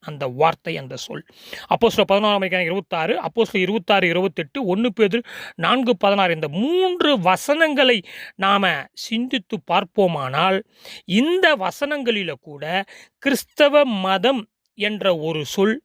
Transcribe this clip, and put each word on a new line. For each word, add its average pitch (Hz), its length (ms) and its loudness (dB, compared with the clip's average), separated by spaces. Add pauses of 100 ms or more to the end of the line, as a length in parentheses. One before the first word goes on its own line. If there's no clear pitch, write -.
அந்த 147 280 -10
வார்த்தை, 165 460 -2
அந்த 135 200 -14
சொல். - 260 -12 (440)
அப்போஸ்தலர் - 420 2
பதினோராம் 202 320 2
அதிகாரம் 180 260 -2
இருபத்தாறு, 175 520 -2
அப்போஸ்தலர் 208 460 -2
இருபத்தாறு, 196 420 2
இருபத்தெட்டு, 175 580 -2
ஒண்ணு 202 260 0
பேதுரு 220 300 2 (340)
நான்கு 233 420 0
பதினாறு, 196 400 2
இந்த 156 140 -4
மூன்று 339 720 0
வசனங்களை 262 760 2 (380)
நாம 196 380 2 (240)
சிந்தித்து 233 680 -4
பார்ப்போமானால், 175 960 0 (540)
இந்த 320 440 4
வசனங்களில 220 840 -4
கூட 156 420 -6 (360)
கிறிஸ்தவ 285 680 2 (160)
மதம் 190 420 0 (340)
என்ற 196 420 -2
ஒரு 156 260 -4
சொல் 202 400 0